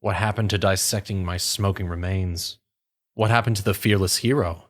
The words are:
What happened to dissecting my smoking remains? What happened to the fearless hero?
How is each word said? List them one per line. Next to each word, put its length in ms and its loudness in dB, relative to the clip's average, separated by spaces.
What 160 -2
happened 340 0
to 80 0
dissecting 680 0
my 120 -4
smoking 520 -2
remains? 680 -4
What 160 2
happened 260 4
to 60 -4
the 120 2
fearless 440 2
hero? 520 -2